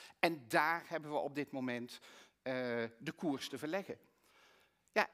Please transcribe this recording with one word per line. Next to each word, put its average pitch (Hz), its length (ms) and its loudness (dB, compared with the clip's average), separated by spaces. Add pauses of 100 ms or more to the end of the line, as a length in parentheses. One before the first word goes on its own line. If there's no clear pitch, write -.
(200)
En 160 280 2
daar 160 400 4
hebben 156 240 -4
we 151 60 2
op 143 180 0
dit 143 160 -2
moment, 123 480 -4 (420)
eh, 131 120 -2 (460)
de 156 160 -6
koers 139 340 -2
te 135 80 -6
verleggen. 165 420 -4 (920)
Ja, - 220 6